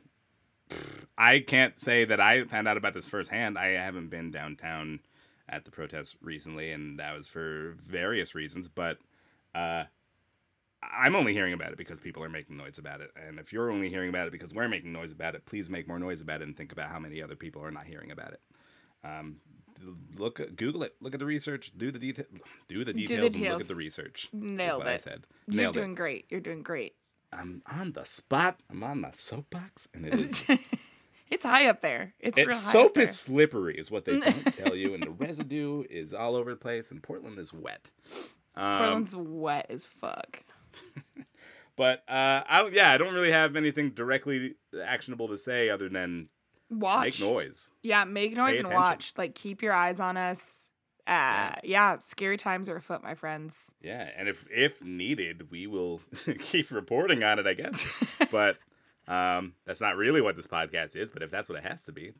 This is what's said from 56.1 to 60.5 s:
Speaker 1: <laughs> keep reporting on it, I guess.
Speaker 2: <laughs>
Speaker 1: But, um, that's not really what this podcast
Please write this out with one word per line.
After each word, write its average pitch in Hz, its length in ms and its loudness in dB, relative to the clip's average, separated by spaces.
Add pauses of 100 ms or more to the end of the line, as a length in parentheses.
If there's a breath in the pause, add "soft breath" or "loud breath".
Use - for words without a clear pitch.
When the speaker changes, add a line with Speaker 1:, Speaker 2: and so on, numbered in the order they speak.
Speaker 1:
<laughs> - 180 -4
keep - 320 0
reporting 123 520 2
on 107 140 6
it, 101 80 0
I 95 80 4
guess. - 320 -4 (260)
Speaker 2:
<laughs> - 200 0
Speaker 1:
But, 104 260 4 (500 soft breath)
um, 90 460 0 (120)
that's 90 140 -8
not 98 180 0
really 131 220 4
what 104 160 4
this 85 120 -14
podcast 82 480 -2